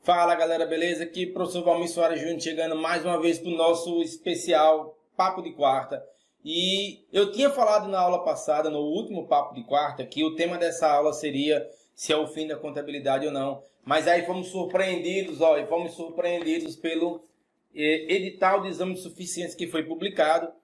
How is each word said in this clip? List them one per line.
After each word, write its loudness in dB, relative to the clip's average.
Fala, 6
galera, 2
beleza? -2
Aqui, -6
professor -6
Valmir 2
Soares 2
Júnior, -4
chegando -2
mais -2
uma 0
vez 2
pro -6
nosso 2
especial 2
Papo 0
de -10
Quarta. 0
E -2
eu 4
tinha 2
falado 2
na 0
aula 2
passada, 0
no -2
último -4
Papo 2
de -12
Quarta, -2
que -2
o -2
tema -2
dessa 0
aula 4
seria 0
se -6
é 4
o 0
fim -8
da -6
contabilidade -4
ou -4
não. -4
Mas 2
aí 4
fomos -4
surpreendidos, -2
ó, 6
e -4
fomos -2
surpreendidos -4
pelo, -4
eh, 0
edital 2
de -6
exame -4
de -12
suficiência -10
que -6
foi -2
publicado. 0